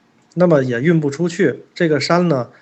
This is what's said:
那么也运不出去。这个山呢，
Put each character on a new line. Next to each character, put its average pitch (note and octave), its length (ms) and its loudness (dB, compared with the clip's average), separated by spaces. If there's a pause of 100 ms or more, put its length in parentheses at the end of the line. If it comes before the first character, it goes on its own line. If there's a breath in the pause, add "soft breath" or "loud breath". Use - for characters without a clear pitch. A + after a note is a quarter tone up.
(340)
那 F3 120 2
么 D#3 160 4
也 B2 180 -4
运 E3 200 2
不 D3 100 -2
出 E3+ 180 -4
去。 E3 360 -2 (100)
这 F3 140 -2
个 D3 100 0
山 E3+ 300 0
呢， B2+ 200 -2 (140)